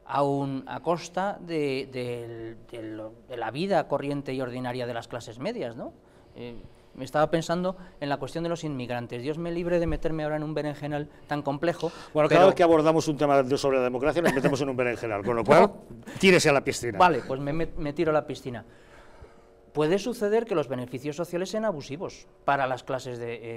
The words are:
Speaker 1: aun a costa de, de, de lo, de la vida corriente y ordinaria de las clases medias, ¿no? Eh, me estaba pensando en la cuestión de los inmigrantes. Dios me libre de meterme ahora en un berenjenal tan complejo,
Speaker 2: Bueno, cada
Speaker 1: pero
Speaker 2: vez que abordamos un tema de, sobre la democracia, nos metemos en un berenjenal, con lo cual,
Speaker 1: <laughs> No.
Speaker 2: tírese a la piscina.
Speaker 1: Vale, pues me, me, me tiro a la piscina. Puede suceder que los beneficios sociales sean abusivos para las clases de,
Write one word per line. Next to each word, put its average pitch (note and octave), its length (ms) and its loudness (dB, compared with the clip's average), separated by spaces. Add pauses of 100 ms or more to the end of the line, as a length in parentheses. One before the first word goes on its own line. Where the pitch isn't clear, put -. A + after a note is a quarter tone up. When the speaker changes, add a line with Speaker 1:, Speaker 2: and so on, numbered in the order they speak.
Speaker 1:
aun C#3 640 0
a B2+ 140 -10
costa F3+ 600 -2
de, D3 500 -2
de, A#2 680 -8 (140)
de A2+ 120 -12
lo, A2 300 -12 (140)
de B2 100 -12
la A2+ 140 -4
vida E3 360 0
corriente C#3 460 -4
y C3 80 -4
ordinaria B2 440 -6
de A#2+ 80 -6
las A#2 140 -8
clases A#2+ 320 -12
medias, D3+ 360 -8
¿no? G3+ 180 -12 (420)
Eh, A#2+ 260 -12 (340)
me C3 100 -10
estaba D3+ 260 2
pensando F3+ 460 -2 (240)
en C#3+ 80 -4
la C#3 80 -2
cuestión C#3 260 -6
de E3+ 60 -2
los D#3+ 140 -6
inmigrantes. B2 580 -6
Dios D3 160 -4
me E3+ 140 -6
libre E3+ 280 0
de E3 80 0
meterme D#3 360 -2
ahora D3+ 120 -2
en D3+ 80 -4
un D3+ 100 -6
berenjenal D3 540 -4 (200)
tan D3 160 -4
complejo, D#3+ 480 -2 (220)
Speaker 2:
Bueno, D3+ 140 4
cada D#3 140 8
Speaker 1:
pero F#3+ 60 10
Speaker 2:
vez F3+ 80 6
que F3+ 80 4
abordamos D#3+ 440 6
un D3+ 80 0
tema C#3 260 4
de, C3 160 2
sobre C3+ 200 2
la B2+ 60 2
democracia, B2+ 380 0
nos D#3 120 4
metemos C3+ 280 2
en C#3 80 -2
un C3 60 -2
berenjenal, A#2 480 -2
con A#2 120 0
lo A#2 80 0
cual, C#3+ 180 8
Speaker 1:
<laughs> - 280 2
No. - 140 -18 (160)
Speaker 2:
tírese F3 300 8
a C#3+ 40 8
la C3 100 4
piscina. A#2+ 340 -4
Speaker 1:
Vale, E3+ 280 6
pues C3+ 140 -4
me, C#3+ 140 -4
me, E3 140 0 (100)
me D3 160 -4
tiro D#3+ 180 0
a - 20 4
la D3+ 140 2
piscina. B2 380 -8 (1040)
Puede D#3 280 2
suceder A3 460 0
que G3 100 -2
los D3 120 0
beneficios B2+ 480 -6
sociales F3 360 -4
sean A3 120 -4
abusivos D#3 640 -6 (160)
para C#3 240 2
las B2+ 160 -4
clases B2+ 360 -6
de, A#2 200 -8 (180)